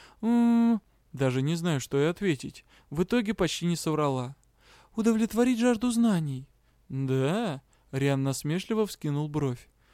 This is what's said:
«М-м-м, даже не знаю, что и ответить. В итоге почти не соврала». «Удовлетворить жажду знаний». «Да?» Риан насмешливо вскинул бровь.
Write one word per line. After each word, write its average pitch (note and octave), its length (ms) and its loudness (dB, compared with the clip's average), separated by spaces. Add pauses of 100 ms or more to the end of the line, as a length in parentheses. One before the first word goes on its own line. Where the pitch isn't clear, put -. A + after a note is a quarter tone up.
(200)
«М-м-м, A#3 640 4 (320)
даже C3 260 0
не D3+ 140 0
знаю, E3 260 -2
что C#3 180 -4
и C#3+ 60 2
ответить. E3 640 -4 (240)
В E3 140 -2
итоге A3+ 280 0
почти E3+ 320 -2
не F3 120 0
соврала». C#3+ 600 -2 (580)
«Удовлетворить A3+ 640 2
жажду B3 320 2
знаний». E3 560 0 (440)
«Да?» C3+ 720 -2 (280)
Риан C3+ 320 0
насмешливо F3 640 -2
вскинул D3 440 -4
бровь. C#3 400 -4 (240)